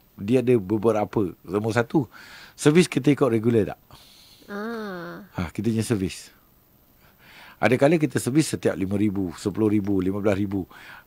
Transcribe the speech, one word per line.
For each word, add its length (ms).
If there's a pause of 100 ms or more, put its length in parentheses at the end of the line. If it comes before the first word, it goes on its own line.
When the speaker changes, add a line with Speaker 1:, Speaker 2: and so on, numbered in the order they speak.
(140)
Speaker 1:
dia 320
ada 80
beberapa. 880
Nombor 320
satu, 320 (480)
servis 320
kita 240
ikut 160
regular 480
tak? 60 (640)
Speaker 2:
Ah. 880
Speaker 1:
Ah, 160
kita 240
punya 80
servis. 480 (1300)
Ada 180
kala 220
kita 240
servis 260
setiap 300
lima 180
ribu, 400
sepuluh 380
ribu, 260
lima 220
belas 160
ribu, 320 (380)